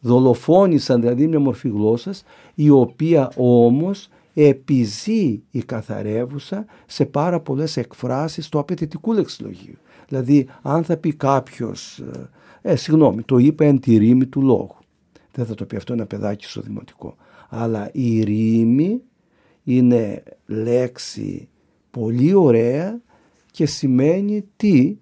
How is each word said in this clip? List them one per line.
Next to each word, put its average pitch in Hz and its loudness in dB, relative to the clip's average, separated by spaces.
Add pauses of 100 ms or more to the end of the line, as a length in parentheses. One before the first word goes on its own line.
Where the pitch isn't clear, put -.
Δολοφόνησαν 127 2
δηλαδή 120 0
μια 160 0
μορφή 135 -2
γλώσσας, 113 -4 (320)
η 151 2
οποία 143 2
όμως 127 2 (260)
επιζεί 135 0
η 120 -6
καθαρεύουσα 117 -8 (220)
σε - -2
πάρα 165 -2
πολλές 151 -6
εκφράσεις 135 -8
του 156 -4
απαιτητικού 160 -6
λεξιλογίου. 104 -8 (320)
Δηλαδή, 131 0 (140)
αν 156 -2
θα 165 -2
πει 160 -4
κάποιος, 131 -4
ε, - -16 (320)
«Ε, 151 0
συγγνώμη, 127 2
το 127 2
είπα 151 2
εν 139 4
τη 117 2
ρήμη 120 4
του 135 -4
λόγου». 117 0 (560)
Δεν 120 -6
θα 110 -10
το 101 -10
πει 110 -12
αυτό 101 -10
ένα 113 -6
παιδάκι 101 -8
στο - -14
δημοτικό. - -16 (320)
Αλλά 110 -6
η 117 0
ρήμη 113 0 (640)
είναι 123 0 (240)
λέξη 113 -6 (420)
πολύ 123 0
ωραία 151 2 (500)
και 160 -2
σημαίνει 170 0 (120)
τι; 214 2